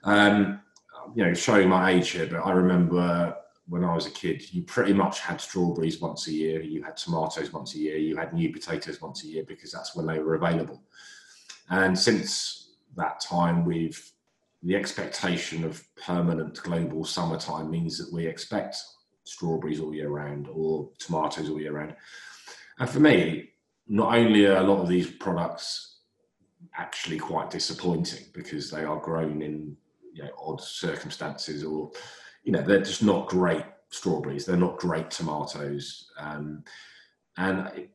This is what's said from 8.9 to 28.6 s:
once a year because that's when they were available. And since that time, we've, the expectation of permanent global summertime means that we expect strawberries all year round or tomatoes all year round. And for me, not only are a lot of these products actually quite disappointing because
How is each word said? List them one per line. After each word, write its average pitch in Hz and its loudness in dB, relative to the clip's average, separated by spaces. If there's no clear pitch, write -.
once 71 -12
a 78 -14
year 78 -8
because - -16
that's 80 -12
when 82 -4
they 80 -2
were 80 0
available. 82 -2
And 92 4
since - 0
that 80 -4
time, 85 2
we've, 82 -2
the 90 2
expectation 87 -4
of 78 -6
permanent 85 -2
global 82 -4
summertime 80 -4
means 82 -2
that - -10
we 82 -4
expect - -6
strawberries 78 -4
all 78 -6
year 76 -6
round 71 -8
or 78 -2
tomatoes 78 -4
all 76 -4
year 76 -6
round. 76 -8
And 127 -2
for 139 -2
me, 87 6
not 110 4
only 107 10
are 98 8
a 95 6
lot 95 6
of 87 0
these 90 4
products - -6
actually 82 -6
quite 78 -4
disappointing - -2
because 76 -10